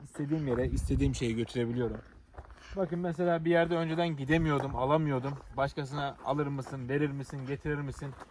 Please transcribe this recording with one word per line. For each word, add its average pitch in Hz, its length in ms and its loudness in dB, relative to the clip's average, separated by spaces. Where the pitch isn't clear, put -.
İstediğim 147 420 -2
yere, 127 200 2
istediğim 135 480 2
şeyi 117 220 0
götürebiliyorum. 117 640 0
Bakın 175 220 0
mesela 170 460 0
bir 165 60 4
yerde 170 260 6
önceden 165 400 0
gidemiyordum, 143 600 2
alamıyordum. 139 580 2
Başkasına 139 680 -2
"Alır 143 220 0
mısın, 135 420 -6
verir 143 220 2
misin, 139 360 -8
getirir 143 320 -4
misin?" 139 360 -8